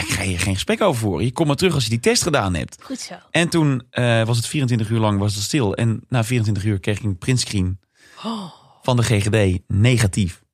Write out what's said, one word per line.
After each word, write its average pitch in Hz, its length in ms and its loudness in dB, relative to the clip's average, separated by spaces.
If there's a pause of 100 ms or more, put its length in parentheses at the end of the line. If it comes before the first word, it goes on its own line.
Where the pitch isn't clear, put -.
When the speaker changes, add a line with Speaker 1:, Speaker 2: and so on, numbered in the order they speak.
Speaker 1:
ga 95 140 -4
hier 90 180 -4
geen 98 140 -2
gesprek 214 260 -2
over 160 200 2
voeren. 98 240 -2
Je 127 80 -2
komt 165 160 0
maar 143 80 0
terug 180 180 0
als 135 100 0
je 107 60 -4
die 117 100 0
test 233 220 2
gedaan 113 320 0
hebt." - 280 -6
Speaker 2:
Goed - 180 -12
zo. - 140 -14 (160)
Speaker 1:
En 165 180 2
toen, 147 420 0
eh, 120 340 2
was 117 120 0
het 117 100 -2
vierentwintig 120 440 0
uur 117 80 0
lang 104 200 2
was 101 160 0
het 104 100 -6
stil. 110 300 0
En 113 340 0
na 120 160 0
vierentwintig 107 400 0
uur 104 160 0
kreeg 104 180 -2
ik - 60 -10
een 98 140 -2
printscreen 95 600 -2 (440)
Speaker 2:
Oh. 208 280 -10 (300)
Speaker 1:
van 127 140 2
de 120 60 4
G 110 40 2 (160)
G 101 60 -2
D. 98 380 2
Negatief. 107 760 2 (100)